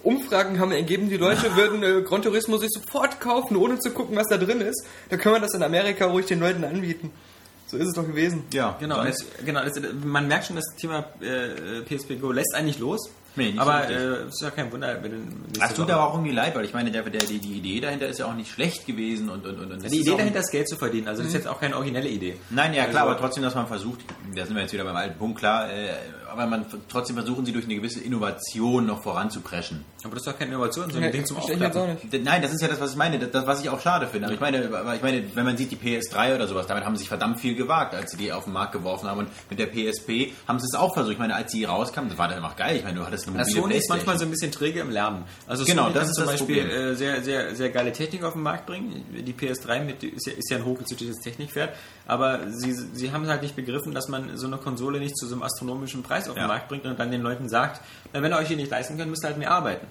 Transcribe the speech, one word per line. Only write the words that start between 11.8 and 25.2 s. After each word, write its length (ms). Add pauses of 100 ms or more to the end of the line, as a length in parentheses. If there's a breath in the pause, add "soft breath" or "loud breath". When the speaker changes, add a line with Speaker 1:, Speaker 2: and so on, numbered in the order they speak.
Speaker 2:
P 140
S 100
P 120
Go 140
lässt 220
einen 140
nicht 120
los. 300 (280)
Speaker 3:
Nee, 140
nicht 100
Speaker 2:
Aber, 260
Speaker 3:
so 60
richtig. 40
Speaker 2:
äh, 300
ist 140
ja 80
kein 240
Wunder, 280
wenn 100
du 60
nächste 420
Speaker 3:
Das 140
tut 120
Speaker 2:
Woche 80
Speaker 3:
aber 160
auch 60
irgendwie 180
leid, 200
weil 120
ich 80
meine, 180
der, 120
der, 180
die, 180
die 140
Idee 260
dahinter 300
ist 100
ja 60
auch 80
nicht 180
schlecht 340
gewesen 440
und, 180
und, 100
und, 140
und 80
Speaker 2:
Ja, 60
Speaker 3:
es 80
Speaker 2:
die 60
Speaker 3:
ist 20
Speaker 2:
Idee 100
Speaker 3:
auch 60
Speaker 2:
dahinter 240
ist 100
Geld 160
zu 80
verdienen, 320
also 140
das 60
ist 60
Speaker 1:
Mhm. 60
Speaker 2:
jetzt 80
auch 140
keine 160
originelle 320
Idee. 260 (140)
Speaker 3:
Nein, 240
ja, 140
klar, 160
Speaker 2:
Also 100
Speaker 3:
aber 80
trotzdem, 220
dass 120
man 120
versucht, 340 (340)
da 100
sind 80
wir 100
jetzt 100
wieder 100
beim 140
alten 200
Punkt, 220